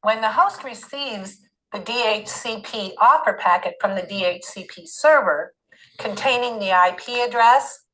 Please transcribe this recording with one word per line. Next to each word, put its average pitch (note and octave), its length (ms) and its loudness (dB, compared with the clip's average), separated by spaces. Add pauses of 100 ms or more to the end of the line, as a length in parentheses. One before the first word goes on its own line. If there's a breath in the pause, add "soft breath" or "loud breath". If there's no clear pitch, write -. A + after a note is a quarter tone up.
When A3 180 0
the A3 80 0
host F4+ 340 0
receives A#3+ 760 -12 (340)
the G#3 60 -8
D A#3 260 -6
H G#3+ 220 -2
C A3+ 360 -8
P G3 340 -10
offer B3 360 4
packet F3+ 480 0
from G3 140 0
the F#3 80 -4
D G3 200 -8
H F3+ 200 -2
C - 300 -12
P E3+ 120 -20
server F#3+ 680 2 (440 soft breath)
containing A#3+ 640 -4
the F#3+ 120 -4
I F3+ 260 4
P A#3+ 240 -6
address A#3+ 580 4 (140)